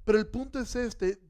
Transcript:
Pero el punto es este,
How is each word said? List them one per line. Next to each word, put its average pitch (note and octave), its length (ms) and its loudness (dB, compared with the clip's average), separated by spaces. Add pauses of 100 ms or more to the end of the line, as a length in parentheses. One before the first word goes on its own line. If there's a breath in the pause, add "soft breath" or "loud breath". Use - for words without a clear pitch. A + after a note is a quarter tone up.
Pero G#3+ 140 6
el G#3+ 80 2
punto C4 340 -6
es A#3+ 160 -6
este, G3+ 420 -2 (100)